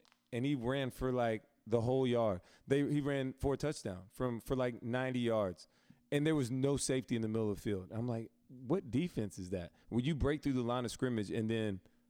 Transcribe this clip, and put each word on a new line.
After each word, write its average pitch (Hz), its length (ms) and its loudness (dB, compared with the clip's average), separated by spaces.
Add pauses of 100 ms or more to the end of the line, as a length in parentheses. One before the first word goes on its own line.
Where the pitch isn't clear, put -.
(300)
and 120 140 -2
he 147 100 2
ran 131 360 0
for, 131 220 -2
like, 117 320 0 (220)
the 117 140 2
whole 131 260 4
yard. 113 360 2 (260)
They, 143 180 4
he 147 140 2
ran 135 380 0
for 139 160 0
a - 20 0
touchdown 117 440 -4 (120)
from, 123 280 -2
for, - 140 -2
like, 123 280 0
ninety 123 380 0
yards, 110 480 2 (440)
and 147 140 2
there 160 80 4
was 131 160 2
no 135 260 2
safety 131 400 0
in 113 60 0
the 110 60 0
middle 110 220 2
of 98 60 -2
the - 60 -12
field. 95 320 -2
I'm 113 140 -2
like, 113 220 -4 (360)
"What 147 240 0
defense 120 480 -2
is 90 120 -8
that? 90 220 -6 (160)
Where 120 140 0
you 156 120 0
break 139 280 0
through 139 120 0
the 127 80 0
line 120 220 -2
of 110 60 -4
scrimmage 117 400 0
and 110 200 -2
then 107 300 -2 (300)